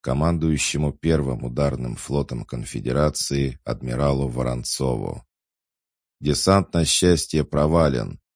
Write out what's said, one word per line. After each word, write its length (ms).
Командующему 920
первым 520
ударным 520
флотом 480
Конфедерации 1200
адмиралу 640
Воронцову. 960
Десант 540
на 100
счастье 580
провален. 800